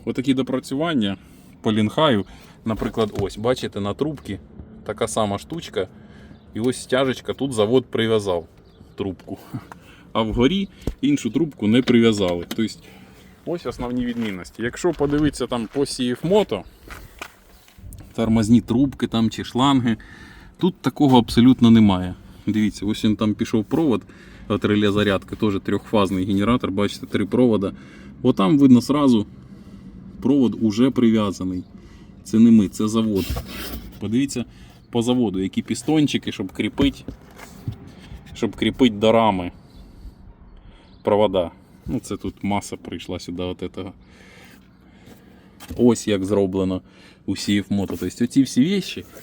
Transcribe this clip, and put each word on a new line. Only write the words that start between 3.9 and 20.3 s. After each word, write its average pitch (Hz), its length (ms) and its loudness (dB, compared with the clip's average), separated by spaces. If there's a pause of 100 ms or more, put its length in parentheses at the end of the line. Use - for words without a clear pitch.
трубці 135 440 -6 (460)
така 107 240 -4
сама 101 300 -2
штучка. 131 500 -8 (680)
І 107 60 -8
ось 120 220 -2
стяжечка, 131 500 -2
тут 135 200 -6
завод 113 340 2
прив'язав 101 600 0 (480)
трубку. 98 440 -10 (760)
А 110 100 0
вгорі 127 460 2 (320)
іншу 143 300 0
трубку 139 360 -2
не 120 160 4
прив'язали. 101 640 2
Тобто, 110 260 -4 (720)
ось 170 200 -8
основні 123 400 -4
відмінності. 110 560 -6
Якщо 120 300 -2
подивитися 143 540 0
там 117 280 -4
по 135 60 -2
C 123 400 -2
F 160 100 -2
Moto, 190 320 0 (1500)
тормозні 113 460 4
трубки 120 460 0
там 113 240 0
чи 98 140 -8
шланги, 123 520 0 (640)